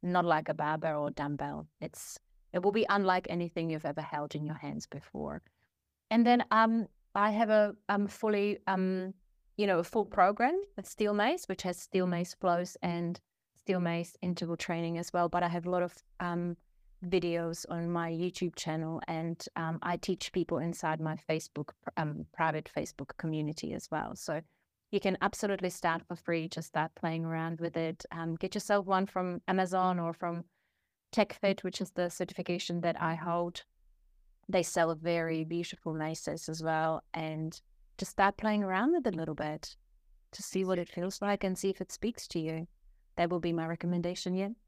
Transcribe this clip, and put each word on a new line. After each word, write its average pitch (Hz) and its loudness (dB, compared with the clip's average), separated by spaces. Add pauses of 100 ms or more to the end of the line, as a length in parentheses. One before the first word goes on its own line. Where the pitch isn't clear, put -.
not 180 4
like 156 4
a 156 2
barbell 156 0
or 147 0
dumbbell. 147 -4 (140)
It's, - -12 (340)
it 180 0
will 196 6
be 220 6
unlike 185 4
anything 170 0
you've 156 -2
ever 147 -4
held 147 -4
in 151 -2
your 156 -4
hands 147 -8
before. 147 -8 (680)
And 226 6
then, 247 6
um, 226 4 (260)
I 202 4
have 214 2
a, 214 6 (140)
um, 202 2
fully, 208 0
um, 185 0 (420)
you 208 2
know, 185 6
a 170 4
full 214 0
program 214 6 (140)
with 190 -10
Steel 208 0
Mace, 240 2
which 185 -4
has 180 -2
Steel 185 0
Mace 175 0
flows 175 0
and 175 -2 (380)
Steel 185 0
Mace 170 -2
interval 170 -2
training 170 -2
as 170 -6
well. 175 4
But 175 0
I 175 2
have 170 -2
a 180 -2
lot 180 2
of, 175 -2 (260)
um, 175 -2 (480)
videos 170 0
on 170 -2
my 170 0
YouTube 175 -2
channel, 160 -4
and, 165 -4 (120)
um, 165 -2
I 175 -2
teach - -2
people 170 0
inside 160 -2
my 156 -2 (120)
Facebook, 160 -4 (280)
um, 156 -2
private 156 -2
Facebook - -8
community 156 -4
as - -8
well. - -4
So 156 -6 (520)
you 202 4
can 190 0
absolutely 196 0
start 165 0
for 175 -6
free, 165 -2
just - -8
start 160 -2
playing 165 -2
around 165 -2
with 165 -4
it. 165 -4
Um, 165 -4
get 185 -4
yourself 202 2
one 190 4
from 180 -2
Amazon 185 2
or 165 -2
from 170 -4 (680)
TechFit, 202 2
which - -4
is 190 -4
the 180 0
certification 175 -4
that 170 0
I 165 0
hold. 170 -2 (840)
They 185 4
sell 165 2
very 165 0
beautiful 165 -4
maces 160 -4
as 160 -4
well, 160 0 (100)
and 156 -4 (380)
just - -6
start 202 4
playing 214 0
around 196 2
with 311 2
it 202 0
a 165 -4
little 160 -2
bit 151 -6 (560)
to - -12
see 190 0
what 185 2
it 175 -2
feels 180 -4
like 202 0
and 185 0
see 196 0
if 196 -2
it - -8
speaks - -6
to 170 -4
you. 160 -4 (500)
That 175 2
will 175 0
be 170 0
my 165 0
recommendation. 175 -2
Yeah, 196 -2 (180)